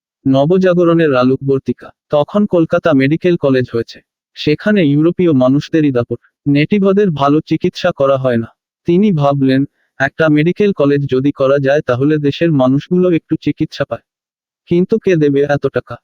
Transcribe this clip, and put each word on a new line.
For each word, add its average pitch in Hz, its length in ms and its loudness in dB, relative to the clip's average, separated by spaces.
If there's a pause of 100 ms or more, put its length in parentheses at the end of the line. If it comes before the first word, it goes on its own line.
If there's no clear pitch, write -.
(280)
নবজাগরণের 165 840 2
আলোকবর্তিকা। 131 760 -2 (200)
তখন 175 360 0
কলকাতা 170 460 0
মেডিকেল 151 440 0
কলেজ 131 360 0
হয়েছে। - 280 -8 (340)
সেখানে 180 520 0
ইউরোপীয় 160 460 0
মানুষদেরই 139 600 0
দাপট, 120 260 -4 (300)
নেটিভদের 196 640 0
ভালো 143 300 0
চিকিৎসা 175 560 -4
করা 139 200 0
হয় 131 200 -2
না। 113 100 -4 (400)
তিনি 196 260 2
ভাবলেন, 139 520 0 (360)
একটা 147 280 -2
মেডিকেল 170 440 0
কলেজ 143 380 0
যদি 131 220 0
করা 139 260 0
যায় 139 220 0
তাহলে 143 380 -2
দেশের 147 340 -2
মানুষগুলো 147 580 0
একটু 160 260 -4
চিকিৎসা - 480 -6
পায়। - 180 -12 (640)
কিন্তু 180 320 0
কে 185 180 0
দেবে 143 240 0
এত 143 260 -2
টাকা? 123 380 -6